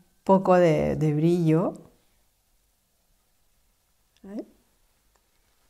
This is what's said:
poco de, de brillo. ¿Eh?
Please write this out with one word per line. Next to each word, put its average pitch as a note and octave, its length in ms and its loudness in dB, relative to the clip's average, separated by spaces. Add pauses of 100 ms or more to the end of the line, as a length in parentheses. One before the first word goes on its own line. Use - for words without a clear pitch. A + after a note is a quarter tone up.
(240)
poco F#3+ 320 2
de, D3+ 400 2
de D3+ 180 -2
brillo. E3 600 0 (2500)
¿Eh? G3+ 220 -16 (1200)